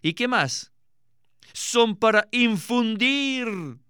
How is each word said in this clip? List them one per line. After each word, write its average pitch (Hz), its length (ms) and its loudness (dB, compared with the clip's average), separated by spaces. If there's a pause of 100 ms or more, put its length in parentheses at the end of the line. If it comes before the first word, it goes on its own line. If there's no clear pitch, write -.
¿Y 160 140 -2
qué 240 140 -2
más? 180 440 -2 (800)
Son 233 440 0
para 214 360 2
infundir. 233 1500 -2 (120)